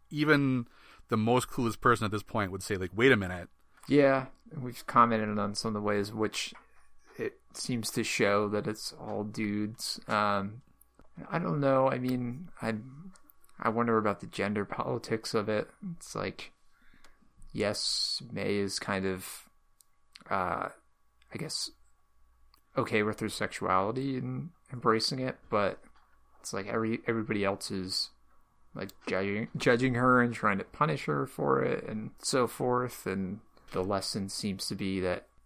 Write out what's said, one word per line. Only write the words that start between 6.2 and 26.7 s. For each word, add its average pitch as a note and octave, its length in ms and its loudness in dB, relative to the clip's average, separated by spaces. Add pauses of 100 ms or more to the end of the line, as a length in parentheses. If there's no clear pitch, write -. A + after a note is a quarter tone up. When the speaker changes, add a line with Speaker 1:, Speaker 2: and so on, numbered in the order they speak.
Speaker 2:
it - 160 -6 (180)
seems A#2 400 -4
to A#2+ 100 0
show G#2 460 2
that G#2 180 -2
it's - 320 -6
all G#2+ 260 -4
dudes. G#2+ 840 -4
Um, G#2 540 0 (680)
I F3 80 0
don't E3 220 0
know. C3+ 300 4
I B2+ 80 0
mean, B2+ 500 -4 (140)
I, A2+ 120 0 (840)
I - 80 0
wonder A2+ 300 2
about G#2 220 2
the - 60 -10
gender G#2 380 0
politics A#2+ 720 -4
of G#2 140 0
it. G#2+ 200 0 (280)
It's - 200 -14
like, - 360 -6 (1000)
yes, - 720 -2 (100)
May G2+ 240 0
is G2 220 0
kind F#2+ 280 -2
of, - 420 -6 (800)
uh, F#2 380 -2 (640)
I - 60 -8
guess, - 320 -6 (1080)
okay A2 260 2
with G#2+ 180 -2
her A2 80 -2
sexuality B2 880 0
and C3 340 -6 (220)
embracing A#2+ 480 2
it, C3 160 -4 (140)
but G#2 300 2 (600)
it's - 120 -10
like G2 140 -4
every, A2+ 400 0